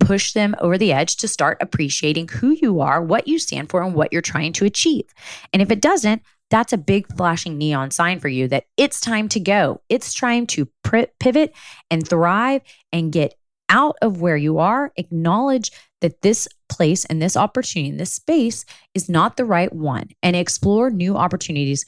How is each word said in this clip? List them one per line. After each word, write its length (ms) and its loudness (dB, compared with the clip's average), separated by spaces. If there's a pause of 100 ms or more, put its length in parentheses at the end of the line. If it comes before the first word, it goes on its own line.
push 320 2
them 260 0
over 180 2
the 160 2
edge 240 0
to 120 -6
start 320 -2
appreciating 640 -2
who 240 0
you 300 2
are, 200 2
what 280 0
you 100 0
stand 320 -8
for, 120 0
and 120 -4
what 180 0
you're 100 -2
trying 320 -4
to 100 0
achieve. 400 0 (480)
And 100 4
if 80 2
it 100 0
doesn't, 420 2 (260)
that's 240 2
a 60 2
big 280 0 (100)
flashing 420 -2
neon 340 -2
sign 260 0
for 100 -4
you 200 -2
that 160 -2 (120)
it's 220 2
time 300 -2
to 100 -2
go. 500 2
It's 240 -2
time 360 -2
to 180 -4 (160)
pri-, 240 2 (140)
pivot 340 2 (360)
and 180 -2
thrive 540 2 (300)
and 200 -2
get 220 0 (340)
out 340 4
of 180 0
where 160 2
you 220 0
are, 380 0
acknowledge 760 -2 (300)
that 220 -4
this 260 2 (200)
place 360 0
and 180 -4
this 140 0
opportunity 540 -2
and 100 -8
this 120 -6
space 520 -2 (300)
is 140 -6
not 280 2
the 80 0
right 280 0
one, 360 -4 (160)
and 100 2
explore 560 0
new 260 -2
opportunities 720 -2